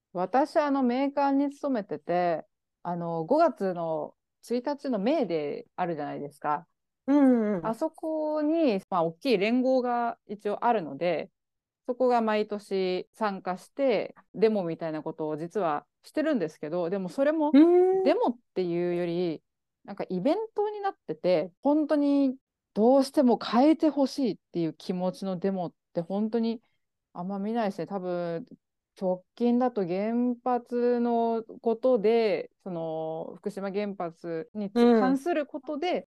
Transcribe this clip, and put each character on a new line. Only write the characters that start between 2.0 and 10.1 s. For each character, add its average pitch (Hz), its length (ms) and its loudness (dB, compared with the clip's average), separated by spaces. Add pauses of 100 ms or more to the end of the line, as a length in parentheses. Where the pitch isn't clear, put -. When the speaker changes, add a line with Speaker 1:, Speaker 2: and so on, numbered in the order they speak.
Speaker 1:
あ 180 120 -4
の、 170 300 -4
五 254 120 2
月 247 360 2
の 160 400 -6 (300)
一 240 180 -4
日 285 280 -6
の 226 100 -2
メ 262 240 0
ー - 20 0
デ 156 420 -4
ー - 80 -20
あ 180 100 -2
る 175 100 -4
じ 147 60 -8
ゃ 147 40 -6
な 143 100 -8
い 143 40 -10
で 147 120 -10
す - 80 -20
か。 151 280 -2 (400)
Speaker 2:
う 269 60 2
ん 240 420 4
う - 20 -2
ん。 165 80 -6
Speaker 1:
あ 226 80 -2
そ 311 160 -4
こ 311 520 -4
に、 294 480 2
ま 185 100 0
あ、 165 40 2
大 165 100 -2
き - 200 0
い 196 40 4
連 226 240 2
合 262 200 2
が 240 360 -2 (100)